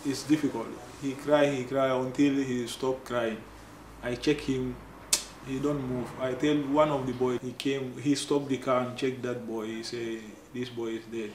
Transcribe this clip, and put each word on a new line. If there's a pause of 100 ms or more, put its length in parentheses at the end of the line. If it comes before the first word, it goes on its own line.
It's
difficult. (340)
He
cry,
he
cry
until (100)
he
stop
crying. (640)
I
check
him, (720)
he
don't
move. (100)
I
tell (160)
one
of
the
boy,
he
came,
he
stopped
the
car
and
checked
that
boy.
He
say, (320)
"This
boy
is
dead."